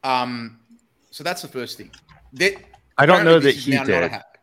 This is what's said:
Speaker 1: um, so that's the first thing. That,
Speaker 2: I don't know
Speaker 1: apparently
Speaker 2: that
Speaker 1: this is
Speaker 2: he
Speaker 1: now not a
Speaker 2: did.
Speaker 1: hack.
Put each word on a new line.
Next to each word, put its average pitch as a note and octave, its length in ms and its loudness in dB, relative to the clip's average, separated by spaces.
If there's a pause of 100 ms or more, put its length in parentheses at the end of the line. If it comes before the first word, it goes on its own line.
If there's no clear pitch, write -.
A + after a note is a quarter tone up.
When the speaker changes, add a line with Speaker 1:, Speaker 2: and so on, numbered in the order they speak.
Speaker 1:
um, B2 560 -6 (500)
so - 140 -20
that's F3+ 160 -6
the D3+ 80 -16
first B2 300 -12
thing. - 120 -20 (440)
That, F3+ 180 -2 (460)
Speaker 2:
I C#3 80 6
don't F3 180 4
know E3 120 6
Speaker 1:
apparently D#3+ 40 4
Speaker 2:
that - 20 -4
Speaker 1:
this C#3 140 4
is C#3+ 80 -12
Speaker 2:
he C#3 80 -4
Speaker 1:
now C3+ 60 2
not C3+ 100 -2
a F2+ 120 2
Speaker 2:
did. E2+ 100 -2
Speaker 1:
hack. - 320 -16